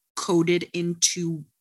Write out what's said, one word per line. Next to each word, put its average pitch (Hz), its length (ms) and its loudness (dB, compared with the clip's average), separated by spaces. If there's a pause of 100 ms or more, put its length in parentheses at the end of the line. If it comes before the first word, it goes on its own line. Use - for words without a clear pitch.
(160)
coded 175 560 2
into 170 720 -2 (160)